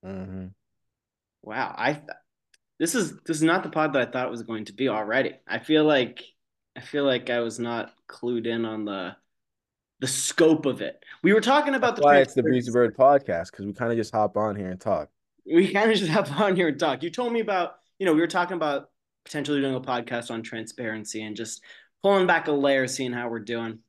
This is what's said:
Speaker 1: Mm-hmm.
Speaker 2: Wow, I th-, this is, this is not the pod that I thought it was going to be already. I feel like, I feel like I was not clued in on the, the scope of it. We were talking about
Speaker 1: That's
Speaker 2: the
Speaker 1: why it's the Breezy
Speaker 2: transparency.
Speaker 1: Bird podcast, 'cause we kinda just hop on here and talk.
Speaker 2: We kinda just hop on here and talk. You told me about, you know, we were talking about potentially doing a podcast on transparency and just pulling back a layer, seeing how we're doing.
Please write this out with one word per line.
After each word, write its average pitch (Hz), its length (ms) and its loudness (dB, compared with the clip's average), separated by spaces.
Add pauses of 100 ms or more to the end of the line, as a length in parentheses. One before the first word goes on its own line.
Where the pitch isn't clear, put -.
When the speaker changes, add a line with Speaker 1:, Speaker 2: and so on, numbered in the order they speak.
Speaker 1:
Mm-hmm. 92 420 -10 (920)
Speaker 2:
Wow, 107 340 -6
I 127 180 0
th-, 151 120 -10 (720)
this 165 160 0
is, 185 260 -2
this 160 160 -6
is 151 60 -2
not 175 200 2
the - 60 -10
pod 156 240 0
that 139 140 2
I - 40 -14
thought 127 160 -2
it - 40 -6
was 117 120 -10
going 107 220 -8
to 101 80 -16
be 131 160 -2
already. 110 440 -2 (140)
I 117 120 -4
feel 156 260 2
like, 135 380 2 (520)
I 131 60 -16
feel 143 240 -4
like 127 240 0
I 120 100 0
was 113 180 -4
not 117 360 -6 (140)
clued 120 400 -6
in 113 180 -2
on 110 200 -6
the, 95 300 -8 (840)
the 131 60 -4
scope 160 580 2
of 127 160 -2
it. - 200 -10 (220)
We 160 100 4
were 220 80 6
talking 277 340 2
about 247 200 0
Speaker 1:
That's - 60 -8
Speaker 2:
the 147 40 4
Speaker 1:
why 143 140 10
it's 131 140 4
the 127 100 2
Breezy 123 280 2
Speaker 2:
transparency. 117 260 4
Speaker 1:
Bird 139 280 8
podcast, 85 280 -2
'cause 98 120 -10
we 104 80 -6
kinda 117 220 -2
just 113 160 -2
hop 107 240 0
on 104 220 0
here 95 120 -6
and 92 120 -8
talk. 87 280 -2 (360)
Speaker 2:
We 175 260 4
kinda 220 240 4
just 185 160 0
hop 139 260 0
on 196 200 2
here 180 100 2
and 147 120 -2
talk. 143 220 0
You 170 80 -6
told 240 220 -4
me 233 80 0
about, 196 380 -2 (200)
you 196 80 -4
know, 170 80 4
we 151 60 4
were 170 80 2
talking 180 300 -2
about 147 340 -4 (320)
potentially 143 380 -4
doing 135 140 -2
a 127 40 -4
podcast 120 500 -6
on 117 140 -8
transparency 110 800 -10
and 110 120 -10
just 113 280 -10 (400)
pulling 196 240 4
back 165 220 2
a - 20 2
layer, 139 360 2
seeing 127 260 -6
how 120 160 -6
we're 113 100 -6
doing. 113 500 -8